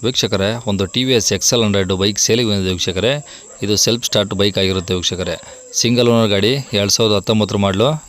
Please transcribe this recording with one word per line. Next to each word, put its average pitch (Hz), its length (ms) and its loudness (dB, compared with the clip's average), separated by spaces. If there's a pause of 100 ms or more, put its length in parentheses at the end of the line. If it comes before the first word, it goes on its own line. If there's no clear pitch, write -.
ವೀಕ್ಷಕರೇ, 104 440 0 (180)
ಒಂದು 98 260 0
ಟಿ 123 100 0
ವಿ 131 100 2
ಎಸ್ 107 200 2
ಎಕ್ಸ್ 95 200 0
ಎಲ್ 120 120 2
ಹಂಡ್ರೆಡ್ 98 360 0
ಬೈಕ್ 101 240 0
ಸೇಲಿಗೆ 117 240 2
ಬಂದಿದೆ 98 260 0
ವೀಕ್ಷಕರೇ. 92 380 -2 (500)
ಇದು 104 200 0
ಸೆಲ್ಫ್ 117 220 0
ಸ್ಟಾರ್ಟ್ 104 340 -2
ಬೈಕ್ 101 220 2
ಆಗಿರುತ್ತೆ 92 320 -2
ವೀಕ್ಷಕರೇ, 90 420 -4 (460)
ಸಿಂಗಲ್ 120 320 2
ಓನರ್ 113 200 4
ಗಾಡಿ, 101 180 2 (260)
ಎರಡ್ 101 180 0
ಸಾವಿರದ 110 240 2
ಹತ್ತೊಂಬತ್ತರ 104 460 0
ಮಾಡಲು. 98 220 2 (220)